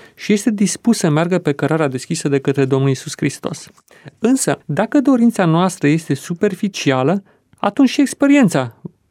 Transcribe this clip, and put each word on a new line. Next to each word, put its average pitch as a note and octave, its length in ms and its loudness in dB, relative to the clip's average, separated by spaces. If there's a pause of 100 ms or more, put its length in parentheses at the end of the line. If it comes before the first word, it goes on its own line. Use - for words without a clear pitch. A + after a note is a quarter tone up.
(140)
și - 180 -4
este G#3 180 0
dispus G#3 480 0
să F3+ 100 0
meargă E3+ 300 0
pe D3+ 140 -2
cărarea D3 360 0
deschisă C3 400 -6
de C#3+ 100 2
către C#3 260 0
Domnul C3+ 240 0
Iisus C3+ 280 -4
Hristos. - 520 -6 (500)
Însă, A#3 460 0
dacă G3+ 360 0
dorința A#3 440 2
noastră E3+ 440 0
este D#3 260 -2
superficială, F3 1080 -2 (340)
atunci A#3+ 320 2
și - 120 -2
experiența, B3+ 760 2 (340)